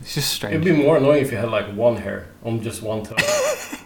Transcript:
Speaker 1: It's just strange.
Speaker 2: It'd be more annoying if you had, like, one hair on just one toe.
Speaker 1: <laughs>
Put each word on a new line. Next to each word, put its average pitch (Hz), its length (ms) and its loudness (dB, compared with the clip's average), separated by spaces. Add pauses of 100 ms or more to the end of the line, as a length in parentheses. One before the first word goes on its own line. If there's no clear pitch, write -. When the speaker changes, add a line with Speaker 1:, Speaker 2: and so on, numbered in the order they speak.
Speaker 1:
It's - 120 -12
just 139 180 -2
strange. - 240 -4
Speaker 2:
It'd 160 200 2
be 147 60 4
more 156 160 6
annoying 139 240 4
if - 100 0
you 110 60 -4
had, 113 120 -2
like, 101 220 -2
one 113 240 2
hair 98 300 -8 (180)
on 113 180 -2
just 113 200 -8
one 107 220 -4
toe. 110 120 -12
Speaker 1:
<laughs> - 100 2 (600)